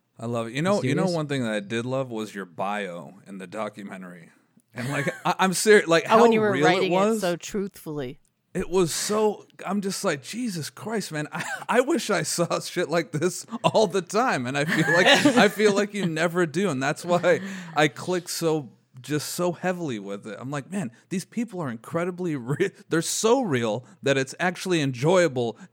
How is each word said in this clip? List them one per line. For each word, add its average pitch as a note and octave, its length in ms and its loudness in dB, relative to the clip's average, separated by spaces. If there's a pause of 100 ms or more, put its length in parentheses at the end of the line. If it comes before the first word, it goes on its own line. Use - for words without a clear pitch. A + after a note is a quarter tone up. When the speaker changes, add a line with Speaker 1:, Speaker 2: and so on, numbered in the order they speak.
(180)
Speaker 1:
I A#2 100 -10
love A#2 200 -4
it. A2+ 60 -12
You C#3 80 -4
know, G3 220 0
you C3 120 2
know, - 60 0
Speaker 2:
Mysterious? F3 140 0
Speaker 1:
one D#3 120 -2
thing C#3 160 -2
that A2+ 100 -2
I G#2+ 60 0
did A2+ 280 -4
love C3 240 -4
was G#2+ 240 -6
your G2 100 -8
bio F2+ 680 -6 (120)
in F#2+ 120 -14
the F#2 80 -12
documentary. F#2+ 840 -12 (440)
And, A#2+ 160 -8
like, C#3+ 220 -2 (140)
I, E3 140 2
I'm F#3 140 2
serious. G#3 340 6
Like, E3 180 4
Speaker 3:
Oh, - 40 -8
Speaker 1:
how A3 120 8
Speaker 3:
when A#3 100 8
you A3+ 80 4
were G#3+ 120 2
Speaker 1:
real F#3+ 120 2
Speaker 3:
writing F#3 280 4
Speaker 1:
it F3 40 2
was. G#3 220 4
Speaker 3:
it G#3 40 -4
so F3 140 0
truthfully. D#3 840 -8 (340)
Speaker 1:
It F#3 160 -4
was F3 240 2
so, G#3+ 540 0 (180)
I'm G3 160 -2
just F#3+ 220 -6
like, D#3 180 -2
"Jesus G3+ 480 -8
Christ, G#3+ 420 -6
man, D3+ 180 -4
<laughs> - 40 -18
I, E3 100 -6 (240)
I A3 140 4
wish C4+ 300 0
I F3 100 2
saw E3+ 400 -2
shit - 280 -4
like E3 220 -2
this E3+ 340 -2 (180)
all G#3 240 4
the F3+ 160 -2
time." G3 420 0
And C3 100 -4
I C#3+ 100 2
feel - 280 2
like, F3 140 6
Speaker 2:
<laughs> C4+ 180 6 (100)
Speaker 1:
I G#3 140 8
feel G#3 240 2
like G3+ 220 0
you G3 100 -4
never E3+ 400 0
do. F3 240 -2
And C3 120 -2
that's D3 220 -2
why F3 380 2 (340)
I D3+ 120 4
click E3+ 420 -4
so, D#3 400 -2 (320)
just C#3+ 280 -4
so F3+ 240 -2
heavily F3 440 -4
with G2+ 300 -10
it. G#2 120 -12
I'm B2+ 120 -10
like, C#3+ 200 -8
"Man, F#3 200 -6 (180)
these F3+ 160 -4
people G#3 340 -8
are C#3+ 120 -4
incredibly E3+ 640 -6
re-, C#3 340 -2 (200)
they're E3 120 2
so A#3 400 2
real A#2+ 420 0 (200)
that C3+ 160 4
it's C3+ 200 -4
actually F3 420 0
enjoyable C3+ 760 2 (160)